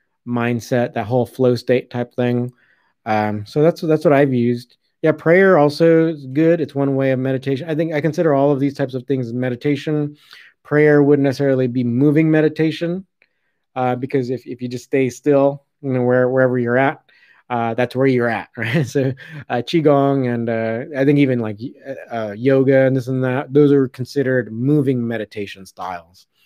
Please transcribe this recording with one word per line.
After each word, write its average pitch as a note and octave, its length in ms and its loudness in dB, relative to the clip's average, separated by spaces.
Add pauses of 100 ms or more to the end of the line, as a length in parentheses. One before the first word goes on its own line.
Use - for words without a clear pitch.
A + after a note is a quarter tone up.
(280)
mindset, A#2+ 640 -2
that A2 140 -6
whole A#2+ 180 0
flow B2 300 0
state B2 340 -2
type B2 240 -8
thing. B2 380 -2 (540)
Um, G#2+ 420 -2
so D3+ 160 0
that's, E3+ 180 2
that's D#3 240 0
what D#3+ 80 4
I've C#3 200 4
used. A#2+ 440 -2 (240)
Yeah, D#3 120 2
prayer F3+ 440 4
also D#3+ 520 4
is C#3+ 180 -8
good. D#3+ 340 2
It's C3 140 -6
one C#3 200 0
way C3+ 140 0
of C3 80 0
meditation. C3+ 500 -4
I D#3+ 60 -4
think D#3+ 200 -2
I D3+ 80 -2
consider D#3+ 340 0
all C#3 160 4
of C3+ 80 0
these C#3 160 -2
types C3 180 -6
of B2+ 140 -10
things B2+ 260 -4
meditation. D3 840 -4 (460)
Prayer D3 380 4
wouldn't C#3+ 220 4
necessarily C3+ 420 0
be B2 180 -2
moving C#3+ 460 2
meditation, D#3 800 -2 (680)
uh, B2+ 200 -2
because B2+ 340 -4
if, B2+ 160 -6
if B2+ 160 -14
you B2 60 -8
just B2 180 -12
stay C3+ 240 0
still, C#3 560 0 (160)
you C#3 100 -6
know, B2+ 120 0
where, B2+ 260 2
wherever B2+ 300 0
you're A#2+ 180 -2
at, C#3 240 0 (480)
uh, A#2 240 -4
that's B2 220 -2
where C3 100 0
you're B2 240 0
at, G2+ 240 -6
<laughs> - 40 -20
right? A#2+ 280 -2
So, C3+ 260 -2 (380)
uh, B2+ 60 -4
Qigong C#3 760 0
and, A#2 180 -4
uh, A2+ 480 -6
I C3+ 60 0
think D3 140 4
even, C3 220 2
like, G#2+ 200 -6
y-, C3+ 360 -14 (160)
uh, A2 220 -8
yoga C3+ 520 2
and C3 100 2
this B2+ 120 -4
and C3 160 -4
that, C3 280 -4
those C#3+ 200 4
are C#3 160 2
considered B2+ 640 -4
moving C3 520 -2
meditation G#2 600 -10
styles. F2+ 640 -14 (180)